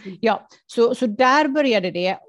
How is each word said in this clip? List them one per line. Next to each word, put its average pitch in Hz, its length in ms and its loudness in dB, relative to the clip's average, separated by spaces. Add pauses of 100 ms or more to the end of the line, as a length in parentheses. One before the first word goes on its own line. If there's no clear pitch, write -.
(200)
Ja, 220 280 -2 (180)
så, 240 280 0
så 254 120 -4
där 262 420 2
började 247 420 0
det, 180 280 -4 (100)